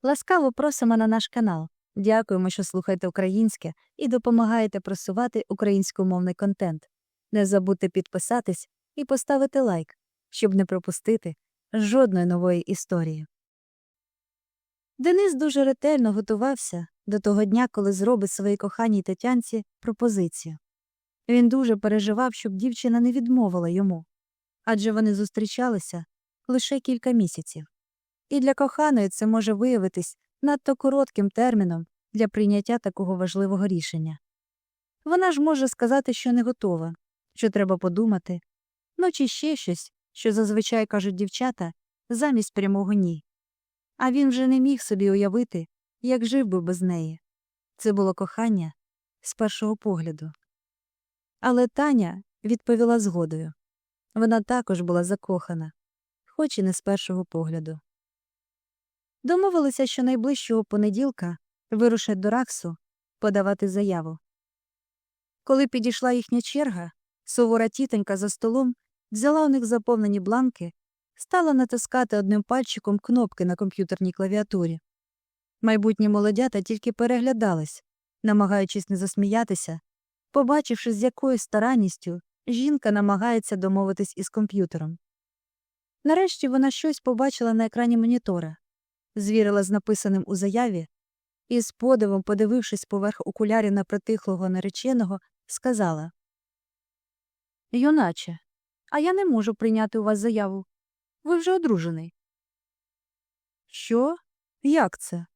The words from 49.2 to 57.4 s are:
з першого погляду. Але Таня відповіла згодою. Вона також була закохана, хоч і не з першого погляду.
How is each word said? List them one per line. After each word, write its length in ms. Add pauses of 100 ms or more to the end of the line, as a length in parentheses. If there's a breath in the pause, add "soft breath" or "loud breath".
з 140
першого 420
погляду. 560 (1080)
Але 260
Таня 560 (220)
відповіла 560
згодою. 520 (600)
Вона 260
також 400
була 240
закохана, 680 (540)
хоч 320
і 40
не 100
з 80
першого 440
погляду. 560 (1400)